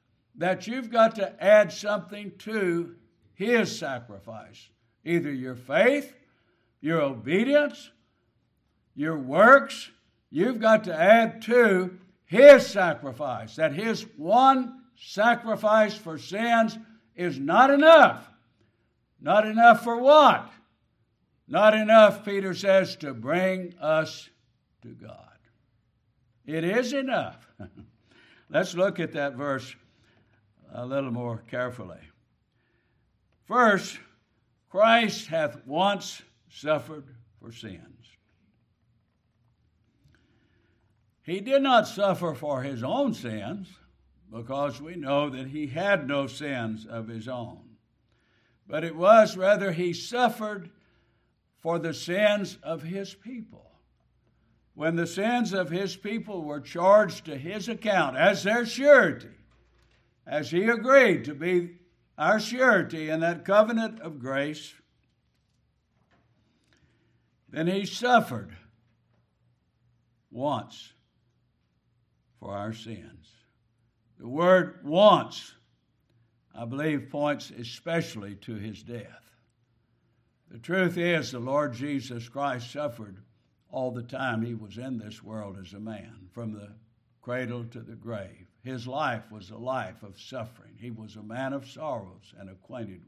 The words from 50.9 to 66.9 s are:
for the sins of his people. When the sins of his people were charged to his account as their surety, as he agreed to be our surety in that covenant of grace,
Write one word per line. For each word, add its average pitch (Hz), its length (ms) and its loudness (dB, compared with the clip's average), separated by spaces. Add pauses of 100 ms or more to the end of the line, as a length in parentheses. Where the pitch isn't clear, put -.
for 170 200 -6
the 165 160 -8
sins 202 680 -2
of 151 200 -10
his 190 320 -12
people. - 560 -20 (1040)
When 165 220 -4
the 165 100 -2
sins 214 460 -4
of 180 160 -4
his 190 280 -6
people 208 460 -10
were 147 180 -10
charged 185 680 2
to 147 100 -12
his 180 320 -12
account 185 480 -2
as 170 260 2
their 226 220 -2
surety, 240 640 4 (1000)
as 139 240 -6
he 175 140 0
agreed 233 600 4
to 147 100 -10
be 175 420 -4 (400)
our 185 240 0
surety 202 680 -2
in 160 100 -4
that 170 240 -4
covenant 220 560 0
of 156 200 -14
grace, 139 540 -8 (2750)